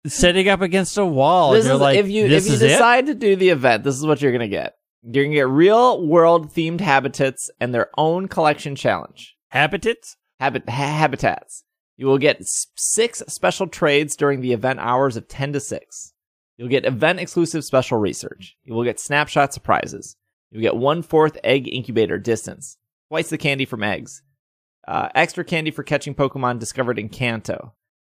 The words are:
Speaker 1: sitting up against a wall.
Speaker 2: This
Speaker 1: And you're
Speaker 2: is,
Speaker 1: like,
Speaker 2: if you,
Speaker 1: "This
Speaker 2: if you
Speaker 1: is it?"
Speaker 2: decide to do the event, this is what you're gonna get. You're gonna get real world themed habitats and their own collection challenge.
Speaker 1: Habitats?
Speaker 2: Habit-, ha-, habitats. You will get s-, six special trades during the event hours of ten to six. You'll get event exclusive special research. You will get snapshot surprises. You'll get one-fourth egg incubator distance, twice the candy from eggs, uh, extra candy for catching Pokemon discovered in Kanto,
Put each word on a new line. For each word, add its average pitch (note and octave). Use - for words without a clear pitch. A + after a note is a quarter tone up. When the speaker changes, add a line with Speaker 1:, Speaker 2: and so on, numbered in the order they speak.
Speaker 1:
sitting F3+
up F#3+
against F#3
a G#3
wall. D3+
Speaker 2:
This A3
Speaker 1:
And B2+
you're C3+
Speaker 2:
is, C#3
Speaker 1:
like, C#3+
Speaker 2:
if G3
you, G#3
Speaker 1:
"This D#3
Speaker 2:
if -
you -
Speaker 1:
is -
it?" -
Speaker 2:
decide A#3+
to D4+
do G3+
the F#3
event, B2
this C3+
is D3
what D3
you're C3
gonna A#2+
get. F2
You're B2+
gonna D3+
get C#3
real F#3
world E3
themed E3+
habitats C3+
and B2
their D3
own E3+
collection D3+
challenge. -
Speaker 1:
Habitats? F3
Speaker 2:
Habit-, C3+
ha-, C#3+
habitats. -
You B2+
will C3+
get D3+
s-, -
six -
special F3+
trades D3
during C#3
the B2+
event B2+
hours B2
of -
ten C#3
to C#3+
six. -
You'll A#2+
get C3
event D#3+
exclusive E3
special B2+
research. -
You A#2+
will A#2
get A#2
snapshot C#3+
surprises. -
You'll A2
get A2+
one-fourth D#3
egg C3
incubator A2
distance, -
twice D#3+
the D#3
candy C#3
from A2
eggs, F#2
uh, -
extra F3
candy D#3
for -
catching C#3+
Pokemon B2+
discovered A#2
in G#2+
Kanto, -